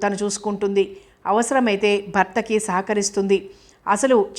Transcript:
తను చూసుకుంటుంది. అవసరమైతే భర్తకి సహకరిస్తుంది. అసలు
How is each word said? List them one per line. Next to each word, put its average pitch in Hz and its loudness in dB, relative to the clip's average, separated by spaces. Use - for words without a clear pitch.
తను 202 0
చూసుకుంటుంది. 196 -2
అవసరమైతే 208 2
భర్తకి 214 0
సహకరిస్తుంది. 196 -2
అసలు 208 2